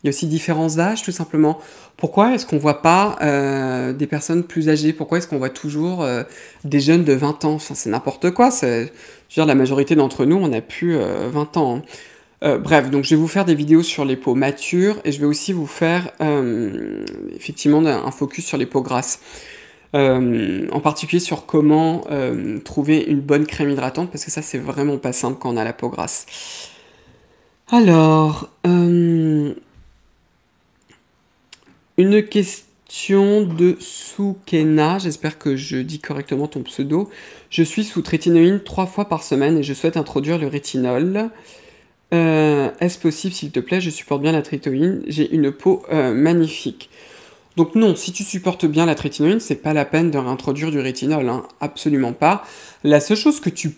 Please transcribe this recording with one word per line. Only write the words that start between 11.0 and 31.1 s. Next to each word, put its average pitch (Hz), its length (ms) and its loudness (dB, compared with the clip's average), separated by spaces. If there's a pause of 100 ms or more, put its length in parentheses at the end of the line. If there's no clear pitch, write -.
vingt 147 240 -4
ans, 131 220 0
hein. 151 40 -8 (640)
Euh, 143 140 2
bref, 143 320 2
donc 139 160 0
je 160 60 -6
vais 160 40 8
vous 156 140 2
faire 190 160 0
des 170 100 2
vidéos 151 280 4
sur 156 200 -4
les 131 140 -2
peaux 131 180 -2
matures, 175 720 0
et 147 80 0
je 143 80 -10
vais 147 60 2
aussi 147 260 -2
vous 160 140 -4
faire, 170 520 -2
euh, 110 840 -4 (320)
effectivement, - 480 0
un, - 200 0
un 135 60 -6
focus - 340 -8
sur - 120 -6
les 139 80 -2
peaux 139 160 -2
grasses. 127 400 -4 (720)
Euh, 127 760 0
en 147 80 -2
particulier 156 400 -2
sur - 260 -6
comment, 160 680 2
euh, 123 480 -4
trouver 151 420 0
une 151 180 0
bonne 143 260 2
crème 147 240 -2
hydratante, 139 400 -2
parce 147 140 -10
que - 80 -8
ça, 160 100 -6
c'est 139 160 -8
vraiment 139 400 -2
pas 135 140 -4
simple 127 260 -2
quand 123 160 -4
on 117 40 -2
a 110 80 0
la 117 80 -4
peau 120 160 -6
grasse. - 800 -8 (1000)
Alors, 156 800 6 (160)
euh, 170 880 2 (2500)